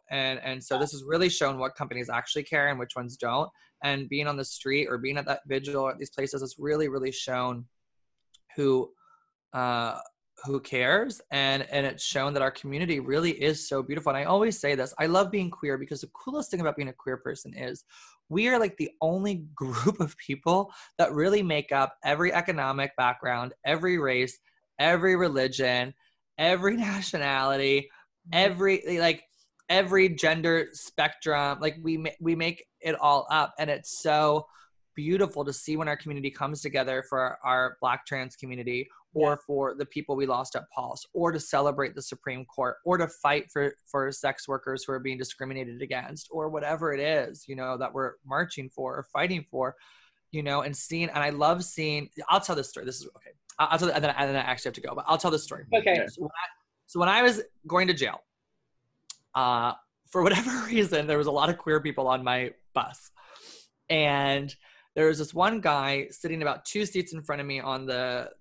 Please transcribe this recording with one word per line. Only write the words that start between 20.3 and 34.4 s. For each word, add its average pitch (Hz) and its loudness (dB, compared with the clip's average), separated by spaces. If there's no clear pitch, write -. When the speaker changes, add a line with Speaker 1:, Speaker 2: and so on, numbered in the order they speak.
Speaker 1:
that 156 4
really 196 4
make 151 -2
up 135 2
every 156 2
economic 143 -2
background, 123 -2
every 165 0
race, 127 0
every 175 4
religion, 131 0
every 180 2
<laughs> 220 0
nationality, 139 2
Speaker 2:
Mm-hmm. 175 4
Speaker 1:
every, 185 2
like, 165 2
every 190 6
gender 165 2
spectrum. 147 -2
Like, 156 0
we 160 -2
ma-, 156 -4
we 165 0
make 165 -2
it 160 0
all 143 4
up. 151 2
And 151 0
it's - -6
so 151 4